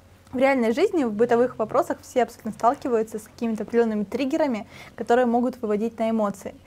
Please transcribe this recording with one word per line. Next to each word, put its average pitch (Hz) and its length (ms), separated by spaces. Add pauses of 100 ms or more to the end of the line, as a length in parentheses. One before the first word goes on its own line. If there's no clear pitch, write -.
(340)
в 262 40
реальной 254 360
жизни, 320 320
в 226 80
бытовых 240 460
вопросах 240 440
все - 200
абсолютно 226 300
сталкиваются 226 680
с - 40
какими-то 226 400
определенными 220 420
триггерами, 262 600 (280)
которые 240 320
могут 240 360
выводить 220 360
на 226 120
эмоции. 208 440 (120)